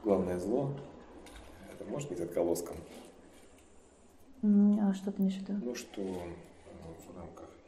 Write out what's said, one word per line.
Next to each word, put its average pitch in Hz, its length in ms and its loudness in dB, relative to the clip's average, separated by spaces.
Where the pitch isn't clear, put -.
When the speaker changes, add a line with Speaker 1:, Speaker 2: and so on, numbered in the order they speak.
Speaker 1:
главное 92 340 4
зло. 127 320 0
Это - 180 -14
может 143 200 -4
быть 85 100 -4
отголоском? 85 560 0
Speaker 2:
М, 208 360 8
а 190 60 4
что 196 160 -4
ты 196 120 -6
имеешь 190 160 2
в - 100 -6
виду? - 60 -2
Speaker 1:
Ну, 123 100 -4
что, - 280 -8
э, - 20 -2
в 90 80 -16
рамках 85 340 -14